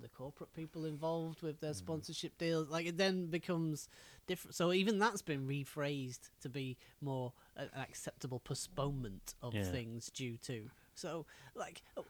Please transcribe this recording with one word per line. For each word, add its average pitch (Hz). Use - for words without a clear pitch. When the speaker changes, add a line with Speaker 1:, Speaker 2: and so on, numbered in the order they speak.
Speaker 1:
the 113
corporate 143
people 160
involved 160
with 151
their 151
Speaker 2:
Mm. 104
Speaker 1:
sponsorship 151
deals, 165
like, 165
it 170
then 185
becomes 165
different. -
So 175
even 196
that's 214
been 139
rephrased 143
to -
be 131
more 131
a-, -
an 131
acceptable -
postponement 135
of 117
Speaker 2:
Yeah. 101
Speaker 1:
things 113
due 120
to. 117
So, 160
like, -
at, 571